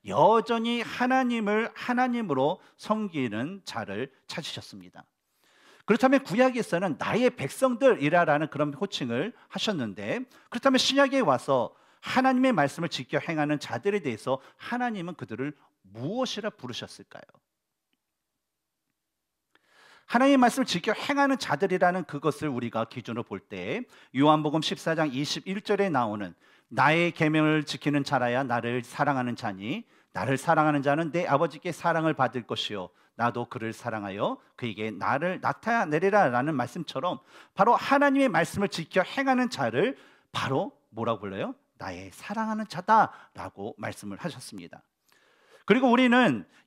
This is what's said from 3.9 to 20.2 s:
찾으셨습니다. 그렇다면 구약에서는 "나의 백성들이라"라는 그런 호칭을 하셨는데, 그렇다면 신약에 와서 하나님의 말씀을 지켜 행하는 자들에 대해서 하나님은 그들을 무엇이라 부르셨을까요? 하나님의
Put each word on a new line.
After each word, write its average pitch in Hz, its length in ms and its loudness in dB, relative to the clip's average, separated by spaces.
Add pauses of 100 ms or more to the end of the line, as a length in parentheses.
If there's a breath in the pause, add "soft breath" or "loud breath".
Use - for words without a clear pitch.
찾으셨습니다. 95 800 -14 (840 soft breath)
그렇다면 262 380 4
구약에서는 208 760 0
"나의 247 320 2
백성들이라"라는 175 1200 2
그런 147 240 -2
호칭을 143 580 -4 (160 soft breath)
하셨는데, 123 720 -4 (300 soft breath)
그렇다면 262 300 4
신약에 269 420 2
와서 131 520 2 (280 soft breath)
하나님의 262 500 2
말씀을 147 380 0
지켜 139 300 -4
행하는 151 380 -2
자들에 190 440 -4
대해서 131 400 -4 (160 loud breath)
하나님은 220 560 -6
그들을 131 420 -8 (280 soft breath)
무엇이라 190 680 -6
부르셨을까요? - 720 -14 (2750 soft breath)
하나님의 269 320 6